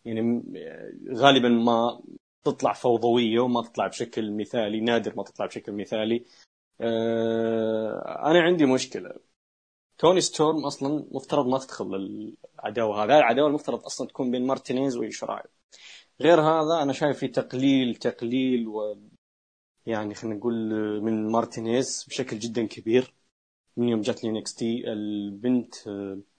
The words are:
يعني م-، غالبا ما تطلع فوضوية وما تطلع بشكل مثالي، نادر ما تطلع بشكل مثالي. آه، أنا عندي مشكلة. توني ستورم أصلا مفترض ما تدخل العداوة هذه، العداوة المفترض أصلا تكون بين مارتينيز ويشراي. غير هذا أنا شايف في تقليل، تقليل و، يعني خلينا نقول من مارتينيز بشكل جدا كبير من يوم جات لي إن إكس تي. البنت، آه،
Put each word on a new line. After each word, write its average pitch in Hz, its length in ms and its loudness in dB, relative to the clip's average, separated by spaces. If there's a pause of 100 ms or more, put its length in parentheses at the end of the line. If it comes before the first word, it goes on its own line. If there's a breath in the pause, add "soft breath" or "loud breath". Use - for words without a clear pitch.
يعني 113 180 -4
م-، 117 200 0 (720)
غالبا 131 340 6
ما 117 520 2 (440)
تطلع 131 280 0
فوضوية 117 680 2
وما 123 220 0
تطلع 135 240 -4
بشكل 117 460 -6
مثالي، 107 480 -4
نادر 113 360 0
ما 101 60 -6
تطلع - 240 -8
بشكل 110 260 -12
مثالي. 110 520 -2 (560 loud breath)
آه، 113 1500 -2
أنا 175 100 8
عندي 165 260 4
مشكلة. 127 480 -2 (840)
توني 175 220 6
ستورم 156 440 2
أصلا 143 460 -4
مفترض 139 360 0
ما 131 120 2
تدخل 101 360 -8
العداوة 107 1120 -4
هذه، 131 140 8
العداوة 135 300 6
المفترض 139 360 -2
أصلا - 240 -8
تكون 127 220 -4
بين 123 160 -2
مارتينيز 131 500 -2
ويشراي. 107 460 -6 (800 loud breath)
غير 160 200 8
هذا 156 420 2
أنا 139 100 2
شايف 139 260 0
في 131 100 -2
تقليل، 131 640 2
تقليل 123 760 -2
و، 107 280 -6 (880)
يعني 107 280 -4
خلينا 113 220 -6
نقول 117 180 -2 (480)
من 107 300 -2
مارتينيز 117 760 -2
بشكل 123 300 -6
جدا 113 280 -2
كبير 113 480 0 (600)
من 120 120 0
يوم 113 120 0
جات 113 240 -4
لي 110 60 -4
إن 110 60 -2
إكس 104 180 -8
تي. 117 380 -4
البنت، 107 800 -4 (140)
آه، 101 300 -8 (200)